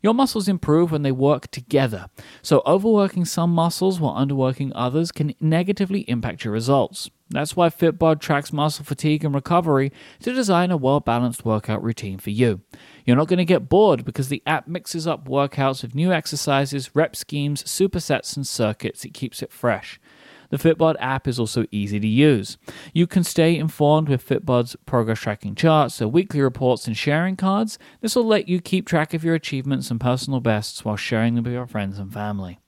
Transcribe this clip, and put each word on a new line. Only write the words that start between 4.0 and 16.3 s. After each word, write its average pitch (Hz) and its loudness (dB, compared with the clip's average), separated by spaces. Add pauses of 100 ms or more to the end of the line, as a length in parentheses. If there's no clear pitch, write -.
underworking 135 0
others 139 -2
can 147 -4
negatively 185 0
impact 117 -6
your 107 -4
results. 120 0 (220)
That's 147 -4
why 170 4
Fitbod 160 2
tracks 143 -2
muscle 147 -2
fatigue 151 0
and 143 0
recovery 139 2 (300)
to 247 -4
design 190 2
a 180 2
well-balanced 123 0
workout 110 0
routine 101 -6
for 104 -10
you. 104 0 (440)
You're 123 4
not 156 2
gonna 180 2
get 165 2
bored 180 4
because 131 -4
the 143 -6
app 143 -2
mixes 165 -8
up 143 -6
workouts 135 0
with 120 -10
new 175 2
exercises, 139 -2